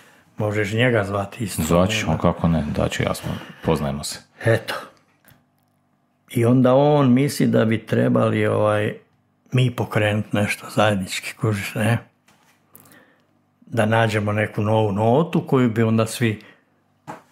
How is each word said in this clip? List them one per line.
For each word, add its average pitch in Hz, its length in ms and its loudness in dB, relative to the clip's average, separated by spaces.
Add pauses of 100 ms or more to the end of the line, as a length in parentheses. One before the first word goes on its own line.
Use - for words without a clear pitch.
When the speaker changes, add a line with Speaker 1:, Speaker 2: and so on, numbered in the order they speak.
(380)
Speaker 1:
Možeš 104 360 -2
njega 117 300 2
zvati 98 400 -6
isto, 90 180 -6
Speaker 2:
Zvat 85 280 2
ćemo, 107 220 -4
Speaker 1:
ne? 78 60 -2
Speaker 2:
kako 85 300 0
ne, 80 220 2
da - 180 -2
će, - 160 -4
jasno, - 260 -6 (340)
poznajemo 71 400 -2
se. - 160 -10 (220)
Speaker 1:
Eto. - 320 0 (1600)
I 117 160 0
onda 127 300 6
on 143 380 4
misli 139 340 0
da 117 180 2
bi 110 140 0
trebali, 117 680 0
ovaj, 107 460 0 (580)
mi 127 200 2
pokrenut 107 640 -2
nešto 104 360 -2
zajednički, 104 640 -2
kužiš, 104 420 -4
ne? 117 220 0 (1600)
Da - 240 -2
nađemo 110 480 2
neku 107 280 -2
novu 107 300 2
notu 127 500 2
koju 127 280 2
bi 113 140 0
onda 113 240 2
svi 110 340 -4 (920)